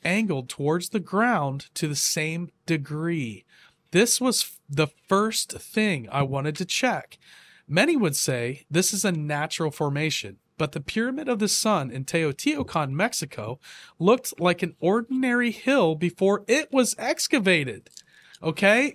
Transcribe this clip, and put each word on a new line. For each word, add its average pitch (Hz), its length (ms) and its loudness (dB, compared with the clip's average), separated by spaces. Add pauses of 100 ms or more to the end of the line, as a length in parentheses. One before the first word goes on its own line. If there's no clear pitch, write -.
angled 170 460 0
towards 156 400 -2
the 220 100 -2
ground 175 760 0
to 165 120 -2
the 147 80 -4
same 160 540 -2 (160)
degree. 151 800 -4 (460)
This 214 280 4
was 254 240 0
f-, - 160 -10 (100)
the 147 180 0 (200)
first 214 460 0
thing 185 580 -2
I 139 120 0
wanted 139 340 -2
to 185 80 -4
check. - 520 -2 (480)
Many 220 300 4
would 185 220 2
say 127 520 -4
this 175 240 2
is 202 120 -2
a 196 80 2
natural 151 580 -2
formation, 143 640 -2 (220)
but 151 160 -4
the 151 80 -8
Pyramid 269 480 -2
of 233 100 0
the 208 80 0
Sun 180 440 0
in 131 120 -8
Teotihuacan, 165 880 -2
Mexico, 139 680 -4 (400)
looked 226 440 2
like 175 200 2
an 175 200 -4
ordinary 240 680 2
hill 208 440 2
before 190 540 0
it 285 240 2
was 254 260 4
excavated. 185 880 0 (540)
Okay? 208 520 4